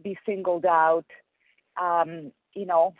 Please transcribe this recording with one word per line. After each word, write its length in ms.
be 220
singled 400
out, 400
um, 500
you 120
know, 340